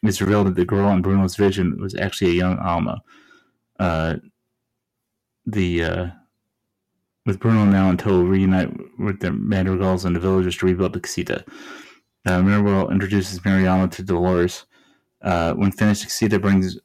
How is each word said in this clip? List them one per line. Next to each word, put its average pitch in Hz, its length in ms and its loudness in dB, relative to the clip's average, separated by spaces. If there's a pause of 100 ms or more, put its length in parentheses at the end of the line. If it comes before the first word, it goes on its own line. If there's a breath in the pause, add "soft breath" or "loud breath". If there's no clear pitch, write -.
it's 104 180 0
revealed 101 260 2
that 92 80 0
the 90 100 2
girl 101 260 0
in 92 120 2
Bruno's 95 320 0
vision 95 460 0
was 95 160 -8
actually 92 360 0
a - 20 2
young 90 240 0
Alma. 90 440 -4 (760 soft breath)
Uh, 82 360 -2 (1300)
the, 90 360 0
uh, 87 240 -4 (1200)
with 95 160 -2
Bruno 113 240 2
now 98 260 4
until 90 320 2
reunite 95 480 2 (300)
with 98 180 -4
the 90 140 -4
Madrigals 92 720 -2
and 90 100 0
the 85 60 -2
villagers 92 380 0
to 92 80 -2
rebuild 90 260 0
the 90 80 -8
casita. - 440 -8 (800 loud breath)
Uh, 92 160 2
Mirabel 101 500 2
introduces 95 540 -2
Mariano 92 440 2
to - 140 -10
Dolores. 90 640 0 (560 soft breath)
Uh, 85 320 0
when 98 180 0
finished, 104 300 0
the - 40 -12
casita 104 320 0
brings 95 460 0